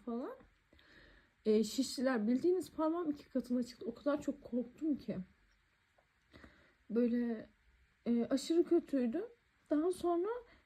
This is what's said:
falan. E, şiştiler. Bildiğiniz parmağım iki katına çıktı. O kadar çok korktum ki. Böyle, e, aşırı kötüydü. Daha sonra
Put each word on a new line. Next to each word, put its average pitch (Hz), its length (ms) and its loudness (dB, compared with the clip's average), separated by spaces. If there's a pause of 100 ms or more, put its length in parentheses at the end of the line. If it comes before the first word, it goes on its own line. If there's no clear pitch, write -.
falan. 262 300 -6 (1120)
E, 214 180 6
şiştiler. 247 640 0
Bildiğiniz 330 440 2
parmağım 320 380 0
iki - 200 -6
katına 247 340 -2
çıktı. - 220 -14
O 233 100 -6
kadar 285 260 -2
çok - 200 -6
korktum 254 560 -4
ki. 180 200 -6 (1700)
Böyle, 233 600 0 (560)
e, 233 200 2
aşırı 330 380 2
kötüydü. 294 640 0 (420)
Daha 320 220 2
sonra 349 380 0 (360)